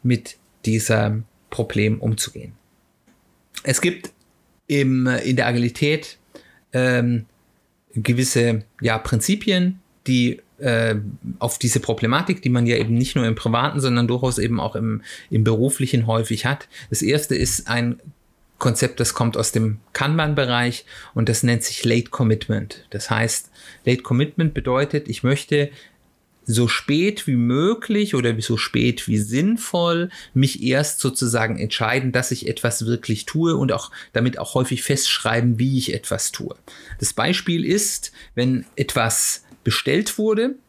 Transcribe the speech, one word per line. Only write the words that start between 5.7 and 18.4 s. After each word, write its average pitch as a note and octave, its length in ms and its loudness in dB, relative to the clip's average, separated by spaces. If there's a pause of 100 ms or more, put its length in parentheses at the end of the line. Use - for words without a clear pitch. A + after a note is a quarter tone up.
ähm, A#2+ 540 2 (680)
gewisse, A#2+ 680 2 (160)
ja, A2+ 180 0
Prinzipien, F#3 840 0 (260)
die, B2 360 2 (160)
äh, A2+ 380 2 (420)
auf - 200 -2
diese - 220 2
Problematik, C3 600 0
die B2 80 0
man A#2+ 160 4
ja A#2 100 2
eben A2+ 180 0
nicht B2+ 220 0
nur A#2+ 100 2
im A2+ 100 0
privaten, B2+ 440 0
sondern A#2+ 280 2
durchaus B2 300 0
eben A2+ 220 0
auch - 160 -4
im, A2 260 -4 (280)
im A2 140 4
beruflichen A#2+ 640 2
häufig A2+ 400 0
hat. C#3 220 -4 (220)
Das - 100 -2
erste C#3+ 360 0
ist - 320 -2
ein A#2+ 320 -2 (580)